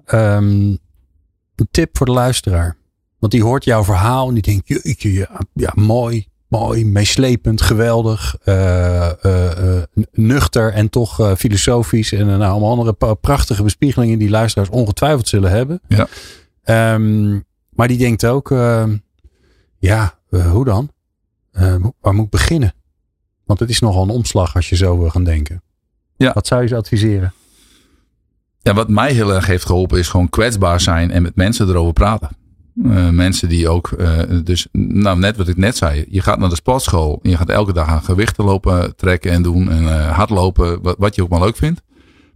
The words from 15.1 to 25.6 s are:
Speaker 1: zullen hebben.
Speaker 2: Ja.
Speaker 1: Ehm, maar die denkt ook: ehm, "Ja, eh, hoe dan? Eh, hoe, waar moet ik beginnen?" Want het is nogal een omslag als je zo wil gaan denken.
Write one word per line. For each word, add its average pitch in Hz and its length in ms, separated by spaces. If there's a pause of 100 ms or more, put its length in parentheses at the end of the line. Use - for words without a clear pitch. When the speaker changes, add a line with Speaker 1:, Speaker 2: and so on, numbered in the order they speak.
Speaker 1:
zullen 98 240
hebben. 135 360
Speaker 2:
Ja. 101 200 (560)
Speaker 1:
Ehm, 107 760 (300)
maar 117 180
die 123 100
denkt 120 280
ook: 131 260
ehm, 113 460 (800)
"Ja, 104 420 (100)
eh, 87 220
hoe 117 140
dan? 127 240 (640)
Eh, 92 240
hoe, 90 260
waar 98 120
moet 107 120
ik 104 60
beginnen?" 143 420 (720)
Want 101 140
het 117 100
is 113 100
nogal 92 240
een 95 60
omslag 107 460
als 85 140
je 92 60
zo 87 240
wil 85 100
gaan 90 140
denken. 82 400 (540)